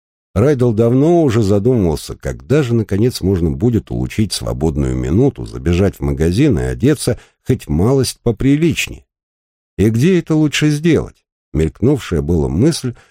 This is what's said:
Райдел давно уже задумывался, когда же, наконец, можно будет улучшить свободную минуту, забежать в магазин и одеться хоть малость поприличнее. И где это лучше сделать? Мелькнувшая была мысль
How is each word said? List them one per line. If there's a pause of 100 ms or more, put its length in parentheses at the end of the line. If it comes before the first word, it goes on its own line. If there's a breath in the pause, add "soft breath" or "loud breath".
(340)
Райдел
давно
уже
задумывался,
когда
же,
наконец,
можно
будет
улучшить
свободную
минуту,
забежать
в
магазин
и
одеться (260 soft breath)
хоть
малость
поприличнее. (720)
И
где
это
лучше
сделать? (280)
Мелькнувшая
была
мысль (160 soft breath)